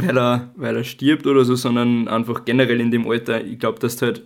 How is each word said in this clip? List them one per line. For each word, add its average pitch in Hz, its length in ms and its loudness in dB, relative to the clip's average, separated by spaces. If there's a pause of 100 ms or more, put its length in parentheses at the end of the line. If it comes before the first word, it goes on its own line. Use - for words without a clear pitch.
weil 143 140 0
er, 123 400 2
weil 117 220 -4
er 120 60 -4
stirbt 143 420 0
oder 135 180 4
so, 127 120 2
sondern 120 520 0
einfach 113 380 -4
generell 120 340 2
in 117 100 0
dem 117 160 0
Alter. 117 380 -2
Ich 117 140 -12
glaub, 110 220 -4
dass - 180 -4
du 127 80 -2
halt, - 200 -4